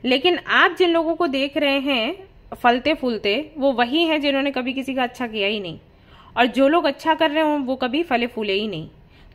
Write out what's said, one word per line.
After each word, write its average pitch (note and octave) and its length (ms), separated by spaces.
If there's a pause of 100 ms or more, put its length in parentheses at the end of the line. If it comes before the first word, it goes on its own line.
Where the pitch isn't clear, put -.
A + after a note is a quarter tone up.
लेकिन C4+ 340
आप D#4+ 400
जिन F4+ 120
लोगों E4 260
को F4 100
देख C#4 300
रहे C#4+ 240
हैं C#4 760
फलते B3+ 380
फूलते, A#3+ 600
वो C#4 160
वही B3 320
हैं D#4 160
जिन्होंने C#4 300
कभी B3+ 220
किसी C4 220
का C4 80
अच्छा B3 240
किया G#3+ 220
ही G#3+ 120
नहीं, E3+ 180 (580)
और A#3+ 120
जो C4+ 200
लोग E4+ 160
अच्छा D#4 300
कर D#4+ 160
रहे D#4 120
हों D4+ 180
वो C4 160
कभी C4 260
फले A#3+ 240
फूले G#3+ 260
ही G#3 160
नहीं। D#3+ 200 (460)